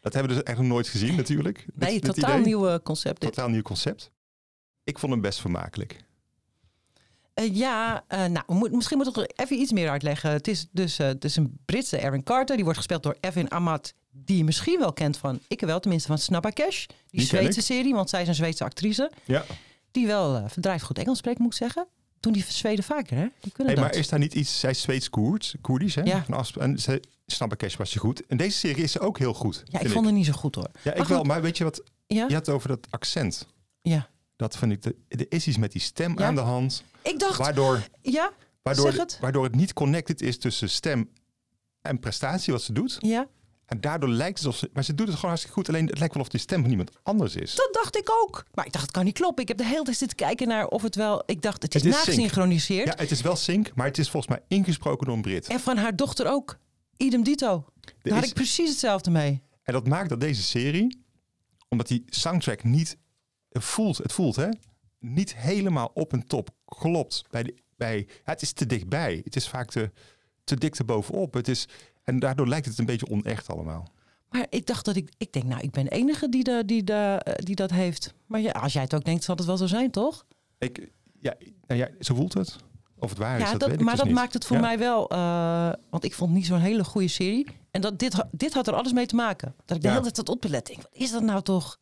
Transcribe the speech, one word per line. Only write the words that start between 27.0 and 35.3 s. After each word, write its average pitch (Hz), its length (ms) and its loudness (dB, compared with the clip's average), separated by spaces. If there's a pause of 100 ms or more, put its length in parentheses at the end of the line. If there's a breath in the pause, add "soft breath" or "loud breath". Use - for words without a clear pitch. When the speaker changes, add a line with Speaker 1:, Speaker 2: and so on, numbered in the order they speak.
Speaker 1:
Snabba 107 300 -4
Cash 101 200 -4
was 98 140 -4
ze - 80 -2
goed. 117 280 -2
En 139 100 0
deze 196 220 0
serie 147 240 0
is 151 100 0
ze - 80 -2
ook 202 180 -2
heel 123 160 0
goed, - 220 -2
Speaker 2:
Ja, - 160 -16
ik 175 80 -2
Speaker 1:
vind 214 120 0
Speaker 2:
vond 220 120 4
Speaker 1:
ik. 214 60 4
Speaker 2:
het 208 80 4
niet 175 80 4
zo 147 60 4
goed, 139 220 -4
hoor. - 180 -6
Speaker 1:
Ja, - 80 -20 (100)
Speaker 2:
Maar - 100 -4
Speaker 1:
ik - 80 2
wel, 175 100 4
Speaker 2:
goed. 151 80 0
Speaker 1:
maar 156 160 2
weet 165 160 0
je 170 60 0
wat? 156 180 -4 (240)
Speaker 2:
Ja? 214 220 2
Speaker 1:
Je 147 60 2
had 156 120 -2
het 143 80 0
over 131 140 -2
dat 127 220 -4
accent. - 560 -4 (360)
Speaker 2:
Ja. 160 260 0 (280)
Speaker 1:
Dat 113 200 -4
vind 113 160 2
ik, 101 100 -2
de, - 140 -4 (120)
er - 200 -4
is 165 180 -2